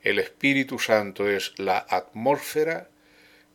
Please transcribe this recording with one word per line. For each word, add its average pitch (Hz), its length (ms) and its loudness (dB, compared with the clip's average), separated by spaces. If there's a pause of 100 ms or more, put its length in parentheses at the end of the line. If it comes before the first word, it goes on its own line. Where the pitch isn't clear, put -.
El 101 160 2
Espíritu 135 600 0
Santo 101 500 2
es 98 300 -2
la 98 200 0 (100)
atmósfera 139 1000 -2 (640)